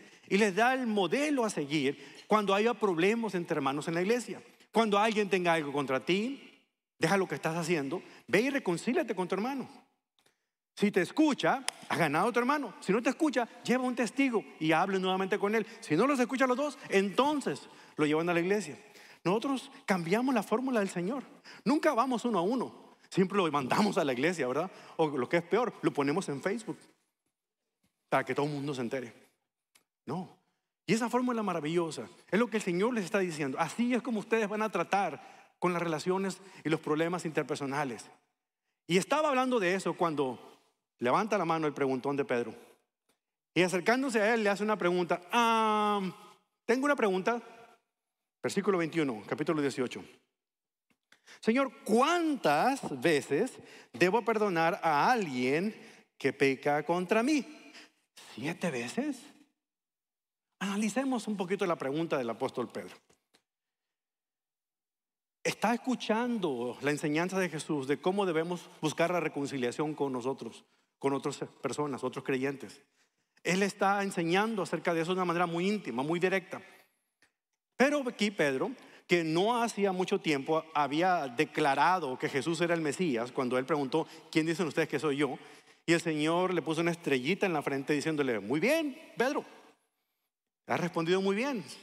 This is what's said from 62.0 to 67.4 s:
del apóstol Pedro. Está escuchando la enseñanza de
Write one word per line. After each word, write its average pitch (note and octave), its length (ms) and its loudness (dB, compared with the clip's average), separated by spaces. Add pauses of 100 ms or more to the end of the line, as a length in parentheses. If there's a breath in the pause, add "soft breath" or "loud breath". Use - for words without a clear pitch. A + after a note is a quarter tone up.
del A#2+ 140 -2
apóstol A#2+ 400 -4
Pedro. F#2+ 240 -10 (2500)
Está G3+ 320 0
escuchando G#3+ 1080 -2
la C3+ 80 -2
enseñanza D#3+ 480 -2
de F#3 120 0